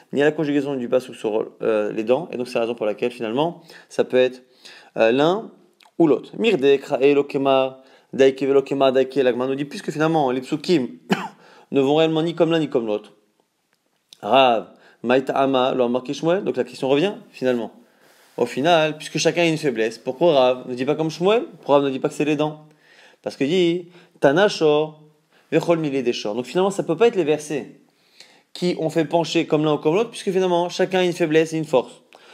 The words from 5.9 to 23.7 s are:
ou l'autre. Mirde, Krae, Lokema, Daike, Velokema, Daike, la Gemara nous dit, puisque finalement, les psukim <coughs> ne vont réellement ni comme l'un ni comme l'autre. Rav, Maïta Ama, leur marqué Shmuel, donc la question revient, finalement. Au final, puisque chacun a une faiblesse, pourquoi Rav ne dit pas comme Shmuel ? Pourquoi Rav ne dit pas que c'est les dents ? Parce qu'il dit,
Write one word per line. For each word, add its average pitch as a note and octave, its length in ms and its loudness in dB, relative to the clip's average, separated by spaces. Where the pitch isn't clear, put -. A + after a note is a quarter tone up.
ou E3+ 80 4
l'autre. - 320 0
Mirde, C#3+ 400 4
Krae, C3+ 340 2
Lokema, C3+ 680 0
Daike, C3+ 300 4
Velokema, C3+ 480 2
Daike, C3 240 0
la B2+ 160 2
Gemara B2+ 180 -2
nous C3+ 60 -4
dit, C#3+ 100 -6
puisque F#3+ 240 -12
finalement, D#3 400 0
les C3 100 -2
psukim D3 480 -2
<coughs> - 380 -20
ne C#3 120 2
vont C#3+ 140 2
réellement D#3+ 260 2
ni E3+ 120 -2
comme E3 160 2
l'un E3 100 2
ni C#3 100 -4
comme A#2+ 160 -2
l'autre. G#2 260 -4
Rav, A2+ 460 2
Maïta C3 320 0
Ama, C3+ 400 0
leur B2 160 0
marqué B2 240 -4
Shmuel, E3+ 280 -2
donc C3 140 -4
la B2 80 -2
question - 240 -6
revient, E3+ 260 2
finalement. B2 420 -4
Au A#2+ 80 0
final, D#3 500 0
puisque - 220 -8
chacun D#3+ 240 0
a E3+ 40 2
une D#3+ 120 0
faiblesse, A2+ 400 -2
pourquoi D#3+ 340 0
Rav B2+ 360 2
ne B2+ 60 -8
dit B2 120 -6
pas D3 80 0
comme D#3+ 160 -4
Shmuel ? G3 340 0
Pourquoi C#3 200 2
Rav C#3+ 80 4
ne C#3 60 0
dit C3 80 -6
pas D3 100 -4
que C#3+ 60 -10
c'est D3+ 100 -2
les D3 120 0
dents ? D3+ 300 -6
Parce - 160 -10
qu'il C3+ 120 -2
dit, F3 400 0